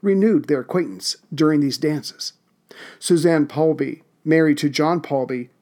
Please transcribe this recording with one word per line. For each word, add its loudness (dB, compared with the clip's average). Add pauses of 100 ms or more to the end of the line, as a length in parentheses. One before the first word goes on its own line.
renewed 2
their 0
acquaintance -6 (160)
during 2
these -2
dances. -6 (680)
Suzanne 2
Paulby, -2 (200)
married 2
to 0
John 0
Paulby, -6 (120)